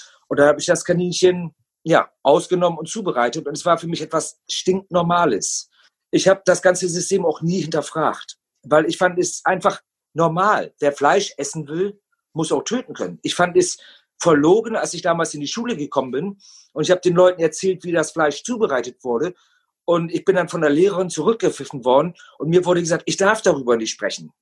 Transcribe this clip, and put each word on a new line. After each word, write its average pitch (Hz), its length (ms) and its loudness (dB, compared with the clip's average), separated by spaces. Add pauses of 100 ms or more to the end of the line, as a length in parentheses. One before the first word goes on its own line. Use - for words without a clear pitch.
(280)
Und 127 100 -4
da 143 100 6
hab 143 120 2
ich 143 60 -6
das 170 200 0
Kaninchen, 180 720 0 (280)
ja, 165 280 2 (100)
ausgenommen 170 560 2
und 160 100 -10
zubereitet. 143 600 -4
Und 147 100 -8
es - 80 -8
war 170 140 2
für 165 80 -10
mich 160 160 -4
etwas 160 440 -6
stinknormales. 175 1200 0 (440)
Ich 175 160 2
hab 196 180 2
das 180 160 2
ganze 180 260 2
System 175 380 -2
auch 156 160 -2
nie 175 180 0
hinterfragt, 151 800 -4 (240)
weil 151 240 4
ich 165 140 -6
fand 180 180 2
es 156 280 -2
einfach 180 360 0 (320)
normal. 165 680 0
Wer 143 120 2
Fleisch 143 460 0
essen 143 300 -8
will, 185 320 -4 (340)
muss 160 180 -2
auch 139 100 0
töten - 320 -6
können. 87 300 -8
Ich 147 100 -4
fand 175 240 2
es - 220 0 (400)
verlogen, 175 560 4
als 156 180 -4
ich 170 80 -10
damals 165 320 -2
in 151 60 -10
die 143 80 -8
Schule 233 280 -6
gekommen 135 360 -4
bin 180 260 -4 (360)
und 151 100 -4
ich 156 80 2
hab 180 100 2
den 175 140 2
Leuten 180 260 4
erzählt, 175 420 -2
wie 175 80 -6
das 160 200 0
Fleisch 151 320 -2
zubereitet 208 600 -4
wurde. 131 300 -2 (500)
Und 170 300 0
ich 160 100 -4
bin 190 120 2
dann 170 140 0
von 175 120 -4
der 151 80 4
Lehrerin 180 400 2
zurückgepfiffen 151 760 -2
worden 139 300 2 (240)
und 151 120 -6
mir 175 140 4
wurde 175 180 2
gesagt, 165 260 -2
ich - 100 -4
darf 208 240 2
darüber 135 340 2
nicht 110 140 -4
sprechen. 87 420 -8 (100)